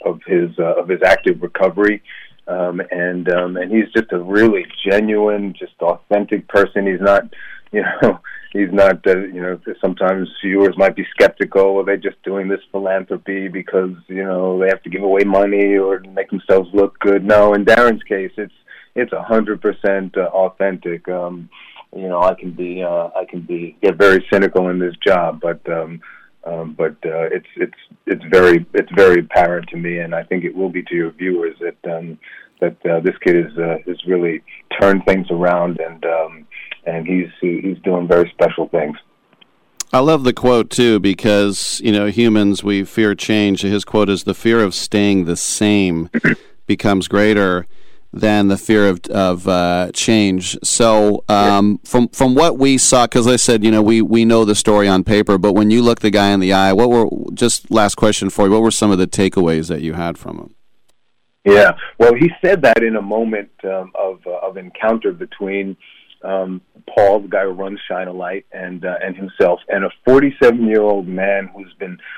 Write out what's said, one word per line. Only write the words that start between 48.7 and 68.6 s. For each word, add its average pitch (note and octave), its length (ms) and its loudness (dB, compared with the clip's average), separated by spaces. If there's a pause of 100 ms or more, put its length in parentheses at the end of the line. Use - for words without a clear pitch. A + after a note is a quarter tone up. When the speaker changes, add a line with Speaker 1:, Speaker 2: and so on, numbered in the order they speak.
Speaker 2:
of, F2+ 180 -2
of, F#2 400 -2
uh, F2+ 460 0
change." G2 680 0
So, G#2+ 640 2
um, G2+ 560 2
Speaker 1:
Yeah. - 60 -20
Speaker 2:
from, B2 180 2
from C3 260 0
what D#3 240 2
we C3+ 200 4
saw, B2 280 4
'cause A#2 200 2
I B2 100 4
said, A#2 280 2
you A2 60 4
know, A2 120 4
we, A2+ 200 4
we A2+ 220 2
know A2+ 200 4
the G#2 100 2
story G#2 340 2
on F#2 160 2
paper, G#2+ 340 2
but G2 160 2
when G#2+ 160 4
you A#2 120 2
look A#2 180 2
the A2 100 0
guy G2+ 200 2
in G2 100 2
the F#2+ 120 2
eye, F#2+ 200 4
what A#2 180 4
were, A#2 180 4 (260)
just - 360 -2
last G#2 240 2
question G#2 360 -2
for G2+ 160 2
you, G2 60 4
what A2 100 4
were A2+ 80 4
some G#2+ 200 2
of F#2 80 2
the F2+ 80 2
takeaways E2+ 640 0
that D#2+ 140 -6
you D#2+ 120 -6
had F2 240 -6
from - 200 -14
him? - 160 -20 (880)
Speaker 1:
Yeah, G3+ 280 6 (260)
well, A#2+ 160 8
he D3+ 160 4 (140)
said F#3 180 2
that A#2 200 4
in A2+ 140 0
a G#2 60 -4
moment, A2 480 -4 (140)
um, F#2+ 300 -6
of, F#2+ 320 -6
uh, F2+ 160 -8
of F#2+ 140 -8
encounter G#2 560 -4
between, G2 640 -8 (460)
um, F#2+ 380 -6 (340)
Paul, G#2 260 4
the G2 80 -14
guy F#2+ 160 -2
who G2 80 -4
runs G2 260 -10 (100)
Shine F#2 200 -8
a F2+ 40 -12
Light, F2+ 400 -10
and, F2+ 320 -12